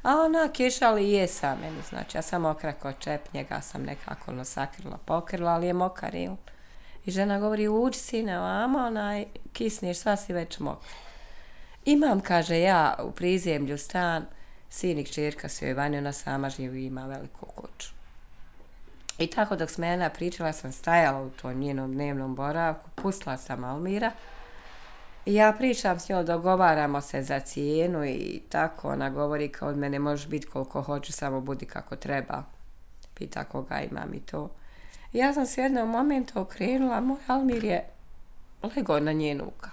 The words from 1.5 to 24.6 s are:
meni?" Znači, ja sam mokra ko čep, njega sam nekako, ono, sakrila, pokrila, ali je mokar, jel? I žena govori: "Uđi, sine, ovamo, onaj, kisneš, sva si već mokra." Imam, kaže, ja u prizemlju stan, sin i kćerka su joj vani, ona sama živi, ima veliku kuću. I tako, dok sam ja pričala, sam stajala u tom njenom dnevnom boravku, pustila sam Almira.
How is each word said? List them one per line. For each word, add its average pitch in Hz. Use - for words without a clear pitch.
meni?" 160
Znači, -
ja 160
sam 175
mokra 156
ko 139
čep, 147
njega 139
sam 139
nekako, -
ono, 127
sakrila, -
pokrila, 170
ali 170
je 180
mokar, 180
jel? 180
I 185
žena 196
govori: 214
"Uđi, 226
sine, 220
ovamo, 202
onaj, 208
kisneš, 208
sva 208
si 196
već 170
mokra." -
Imam, 285
kaže, 170
ja 175
u -
prizemlju 165
stan, 170
sin 170
i 139
kćerka 151
su -
joj 131
vani, 143
ona 143
sama 139
živi, 131
ima 131
veliku 135
kuću. -
I 165
tako, 208
dok 165
sam 170
ja 175
pričala, 170
sam 131
stajala 156
u 131
tom 131
njenom 135
dnevnom 135
boravku, 156
pustila 190
sam 123
Almira. 190